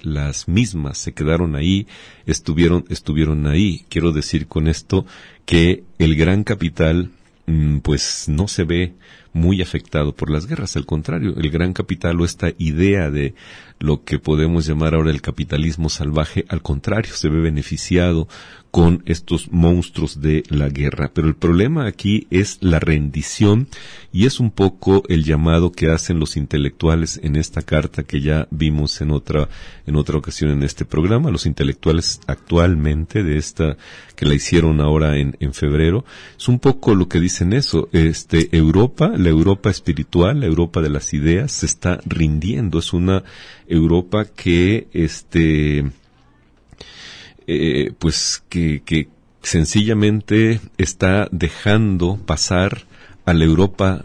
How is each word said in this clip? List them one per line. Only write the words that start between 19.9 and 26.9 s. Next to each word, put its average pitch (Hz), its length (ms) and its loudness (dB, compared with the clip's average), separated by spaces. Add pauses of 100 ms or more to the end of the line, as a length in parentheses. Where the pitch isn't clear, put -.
de 76 300 0
la 71 200 0
guerra. 71 440 -4
Pero 78 140 0
el 80 80 2
problema 110 500 2
aquí 104 460 -2
es 92 300 0
la 85 180 4
rendición 76 880 0 (440)
y 95 140 2
es 135 140 0
un 117 120 2
poco 95 560 2
el 82 160 2
llamado 82 480 2
que 80 180 0
hacen 82 300 0
los 76 180 -4
intelectuales 78 840 -2